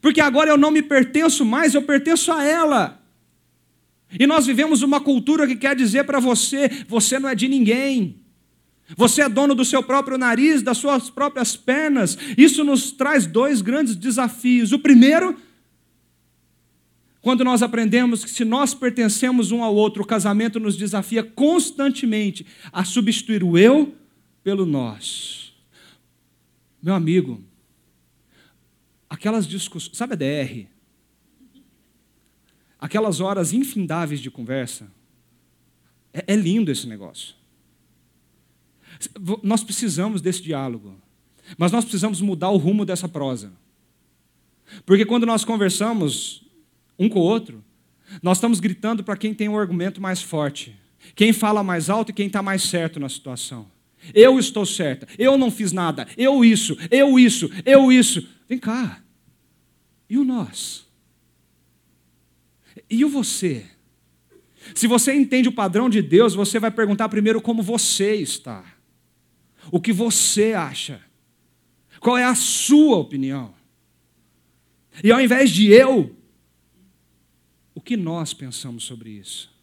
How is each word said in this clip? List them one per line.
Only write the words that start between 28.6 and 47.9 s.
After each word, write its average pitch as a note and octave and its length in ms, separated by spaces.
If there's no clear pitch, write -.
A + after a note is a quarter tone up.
aquelas G#3 380
discuss-, - 440
sabe B3+ 200
a G#3 40
D D3 80
R? C3 440
Aquelas G3 420
horas F#3+ 320
infindáveis E3+ 680
de B2+ 100
conversa. B2 560
É, G3 220
é - 20
lindo G3 340
esse B2 160
negócio. G2+ 480
Vo-, G3+ 240
nós A3 220
precisamos G3 560
desse F3+ 220
diálogo. B2+ 520
Mas E3+ 140
nós A#3 120
precisamos G3+ 360
mudar F#3 300
o G3+ 60
rumo F#3+ 280
dessa F3+ 240
prosa. B2+ 440
Porque G3+ 220
quando A#3 200
nós A3 180
conversamos G3+ 1000
um G3 100
com A3 100
o F3 40
outro, E3+ 420